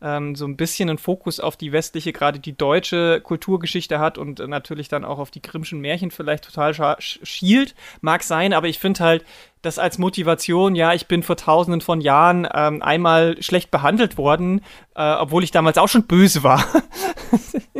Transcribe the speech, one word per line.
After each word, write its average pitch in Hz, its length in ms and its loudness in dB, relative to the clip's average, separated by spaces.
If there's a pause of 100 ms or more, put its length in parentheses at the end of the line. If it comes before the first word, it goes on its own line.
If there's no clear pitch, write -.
ähm, 147 340 -6
so 143 100 -10
ein 139 120 -8
bisschen 180 320 -2
einen 156 80 -2
Fokus 180 420 -6
auf - 160 -4
die 147 160 -10
westliche, 160 400 -4
gerade 147 300 -2
die 143 160 -14
deutsche 165 640 0
Kulturgeschichte 170 760 -4
hat 156 180 -2
und, 143 240 -10
äh, 127 60 -8
natürlich 147 420 -10
dann 143 160 -6
auch 135 140 -8
auf 139 120 -10
die 151 100 -20
Grimmschen 160 380 -10
Märchen 165 320 -6
vielleicht 151 320 -6
total 151 300 -2
scha-, 147 260 -2
sch-, - 260 -12
schielt. 247 500 0 (260)
Mag 165 240 0
sein, 180 280 0
aber 165 140 2
ich 165 120 -6
find 190 220 -2
halt, 165 220 4 (380)
das 165 160 -6
als 180 220 -2
Motivation, 180 720 0
ja, 170 220 2
ich 170 100 -6
bin 170 160 0
vor 165 160 -2
tausenden 170 420 2
von 165 220 -2
Jahren, 165 500 4
ähm, 151 300 0
einmal 165 580 2
schlecht - 300 -2
behandelt 175 480 2
worden, 175 440 0 (340)
äh, 156 180 0
obwohl 156 300 0
ich 165 80 -4
damals 160 260 2
auch 208 120 6
schon 226 180 4
böse 175 340 6
war. 135 240 4
<laughs> - 800 -2 (340)